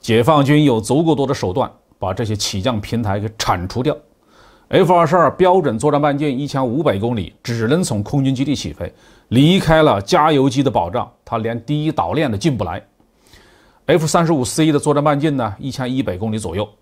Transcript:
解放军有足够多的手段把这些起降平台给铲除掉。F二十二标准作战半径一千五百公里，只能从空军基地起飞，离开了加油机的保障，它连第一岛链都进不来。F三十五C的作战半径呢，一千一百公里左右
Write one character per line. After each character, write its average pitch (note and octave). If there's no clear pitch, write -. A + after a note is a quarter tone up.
解 A#2
放 D3
军 D3+
有 A#2+
足 C#3
够 D#3+
多 C3
的 C#3
手 F#2+
段 B2+
把 F#2+
这 A2
些 G#2+
起 G#2
降 A2
平 A#2
台 G2+
给 G#2+
铲 F#2+
除 B2
掉。 C#3+
F E3+
二 F3
十 D3+
二 D#3+
标 F#3
准 B2
作 C#3+
战 C#3+
半 C#3+
径 D3+
一 C#3
千 C3+
五 B2+
百 B2
公 A#2
里， F#2
只 A#2
能 E3+
从 A2
空 C3+
军 C3+
基 C3
地 C#3
起 D#2+
飞， -
离 D3+
开 D#3+
了 A2
加 D#3+
油 C#3
机 C3+
的 C3
保 F2+
障， G#2+
它 -
连 A2+
第 D3+
一 D#3
岛 F#2+
链 C#3+
都 G#2
进 C3
不 F#2+
来。 F2+
F D#3+
三 E3+
十 E3+
五 C3
C D#3
的 C#3+
作 D3
战 C#3+
半 D3
径 D3
呢， G#2+
一 C#3
千 B2+
一 C3+
百 F#2
公 A2
里 A2
左 F2+
右 G#2